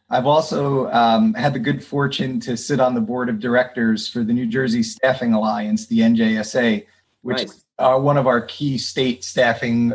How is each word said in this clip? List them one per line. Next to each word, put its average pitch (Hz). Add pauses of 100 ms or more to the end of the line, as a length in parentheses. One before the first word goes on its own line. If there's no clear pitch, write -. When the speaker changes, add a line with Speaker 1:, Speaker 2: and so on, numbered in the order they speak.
Speaker 1:
I've 123
also, 143
um, 113
had 131
the 135
good 139
fortune 135
to 120
sit 139
on 127
the 120
board 120
of 110
directors 120
for 120
the 110
New 123
Jersey 120
Staffing 120
Alliance, 107
the 113
N 113
J 110
S 107
A, 117 (340)
which 127
Speaker 2:
Nice. - (140)
Speaker 1:
are 131
one 143
of 135
our 120
key 135
state 127
staffing, 120